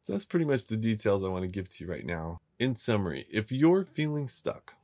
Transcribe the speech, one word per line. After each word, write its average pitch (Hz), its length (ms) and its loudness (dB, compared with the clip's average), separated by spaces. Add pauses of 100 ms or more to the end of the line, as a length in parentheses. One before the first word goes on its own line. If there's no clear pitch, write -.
So - 120 -8
that's 196 140 -4
pretty 170 180 0
much 139 220 2
the 110 100 -2
details 107 480 2
I 95 40 0
want 92 160 0
to 92 40 -2
give 92 220 -6
to - 120 -14
you 85 80 -8
right - 140 -6
now. 82 340 -4 (200)
In 123 180 0
summary, 95 540 0
if 107 200 -2
you're 165 360 4
feeling 147 420 -2
stuck - 560 -8